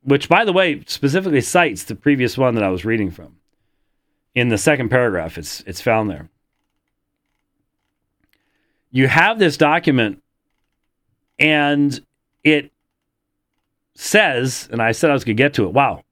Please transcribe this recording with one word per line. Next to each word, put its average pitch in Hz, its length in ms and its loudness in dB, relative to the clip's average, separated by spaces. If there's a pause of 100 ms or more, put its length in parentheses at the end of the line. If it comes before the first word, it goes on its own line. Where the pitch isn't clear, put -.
which, 139 260 0
by 190 160 4
the 202 80 0
way, 180 340 0
specifically 151 540 -2
cites 151 440 0
the 113 100 -10
previous 127 420 0
one 127 180 0
that 110 100 -2
I 98 40 0
was 92 160 -4
reading 110 260 -2
from. 85 260 -20 (1000)
In 123 140 0
the 110 100 0
second 131 300 0
paragraph, 101 500 -2
it's, - 240 -14
it's 92 180 -14
found 110 300 0
there. 69 180 -12 (2500)
You 131 160 2
have 190 320 2
this 175 180 2
document, 147 680 0 (1160)
and 147 600 0 (420)
it 147 300 0 (1200)
says, 131 760 -2
and 113 120 -4
I 113 100 2
said 151 180 0
I 143 40 2
was 135 100 -4
gonna 113 100 -2
get 139 200 2
to 104 120 0
it. 82 60 -6
Wow, 117 400 0